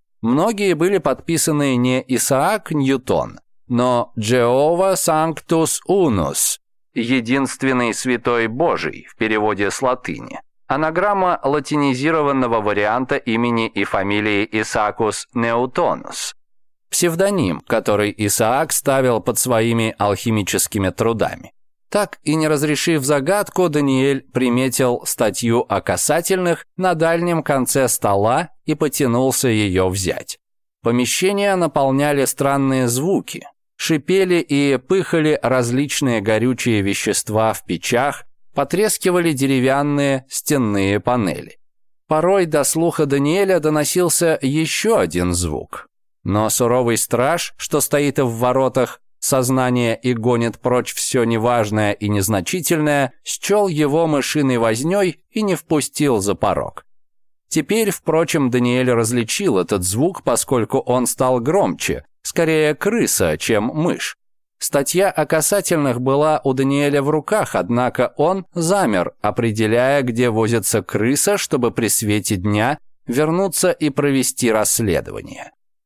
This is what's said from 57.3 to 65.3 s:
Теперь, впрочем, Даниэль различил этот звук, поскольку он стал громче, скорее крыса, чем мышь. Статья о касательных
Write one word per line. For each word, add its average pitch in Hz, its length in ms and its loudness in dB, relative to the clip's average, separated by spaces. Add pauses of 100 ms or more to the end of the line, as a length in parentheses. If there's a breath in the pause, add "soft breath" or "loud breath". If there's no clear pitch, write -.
Теперь, 202 420 0
впрочем, 160 600 0
Даниэль 123 400 2
различил 117 680 0
этот 90 240 0
звук, 107 400 -2
поскольку 117 560 0
он 123 280 0
стал 131 340 0
громче, 117 640 -2 (180)
скорее 156 520 2
крыса, 120 640 0
чем 107 280 0
мышь. 156 500 -2 (420)
Статья 170 520 0
о 156 160 -2
касательных 156 720 0